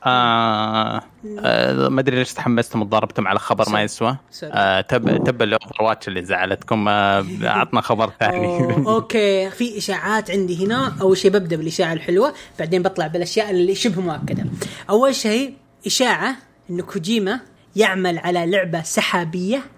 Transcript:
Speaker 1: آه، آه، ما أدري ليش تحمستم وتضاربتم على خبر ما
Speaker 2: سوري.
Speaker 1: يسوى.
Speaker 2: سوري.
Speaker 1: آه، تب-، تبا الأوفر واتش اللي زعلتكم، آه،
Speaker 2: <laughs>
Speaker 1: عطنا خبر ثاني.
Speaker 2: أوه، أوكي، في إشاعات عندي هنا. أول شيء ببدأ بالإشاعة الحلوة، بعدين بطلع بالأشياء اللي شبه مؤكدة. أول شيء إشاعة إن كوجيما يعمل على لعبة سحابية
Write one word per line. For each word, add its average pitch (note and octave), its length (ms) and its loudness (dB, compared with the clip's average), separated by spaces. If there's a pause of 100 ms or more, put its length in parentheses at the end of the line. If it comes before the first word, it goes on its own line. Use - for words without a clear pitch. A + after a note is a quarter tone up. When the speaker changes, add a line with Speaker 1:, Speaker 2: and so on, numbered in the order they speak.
Speaker 1:
آه، A2+ 960 2 (380)
آه، C3 500 2
ما C3 120 2
أدري B2+ 140 0
ليش B2+ 180 0
تحمستم A#2 480 0
وتضاربتم G#2+ 460 0
على G2+ 120 2
خبر G#2+ 240 0
ما - 20 4
Speaker 2:
سوري. G#2+ 180 0
Speaker 1:
يسوى. A#2 340 -2 (140)
Speaker 2:
سوري. - 240 -14
Speaker 1:
آه، F#2+ 260 4
تب-، - 420 0
تبا A#2 220 0
الأوفر G#2+ 380 -2
واتش A2 240 -2
اللي F#2 180 -6
زعلتكم، F#2+ 640 0
آه، G2+ 380 4 (120)
Speaker 2:
<laughs> G#2+ 60 -6
Speaker 1:
عطنا A2+ 380 0
خبر A2 380 0
ثاني. F3+ 260 0
Speaker 2:
أوه، F3 500 0
أوكي، G3+ 540 0
في A3 280 -6
إشاعات G3+ 540 -4
عندي F#3 340 -2
هنا. A#3+ 360 -2
أول F#3+ 160 6
شيء F#3+ 140 4
ببدأ F3 240 0
بالإشاعة D#3+ 380 -2
الحلوة، F#3+ 400 2 (260)
بعدين F3 240 0
بطلع F#3 240 -2
بالأشياء F3 420 -2
اللي F#3 260 2
شبه F#3+ 260 0
مؤكدة. D#3 440 -4 (440)
أول B3 260 4
شيء A#3+ 380 0 (320)
إشاعة A3 500 2 (340)
إن F3 120 -4
كوجيما G3+ 580 -2 (360)
يعمل F#3 440 2
على E3+ 260 0
لعبة F3 360 0
سحابية F3+ 840 -2 (140)